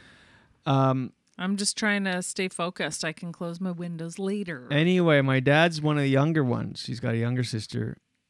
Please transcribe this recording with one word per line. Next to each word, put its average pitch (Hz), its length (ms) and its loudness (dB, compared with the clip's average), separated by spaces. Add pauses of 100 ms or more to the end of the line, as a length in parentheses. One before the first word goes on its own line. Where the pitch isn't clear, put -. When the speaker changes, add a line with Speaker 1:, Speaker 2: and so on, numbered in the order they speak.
(640)
Speaker 1:
Um, 131 480 2 (240)
Speaker 2:
I'm 190 200 -2
just 202 200 -2
trying 202 280 0
to 185 160 -2
stay 185 260 -4
focused. 175 580 -6
I 160 80 -2
can 175 180 -12
close 170 280 -10
my 190 120 -4
windows 170 480 -8
later. 190 520 -6
Speaker 1:
Anyway, 160 500 6
my 135 180 4
dad's 151 420 4
one 151 160 2
of 147 60 0
the 139 60 0
younger 147 340 4
ones. 117 420 -2
He's 120 160 -6
got 123 120 -2
a 113 40 0
younger 123 260 0
sister, 117 540 -6 (320)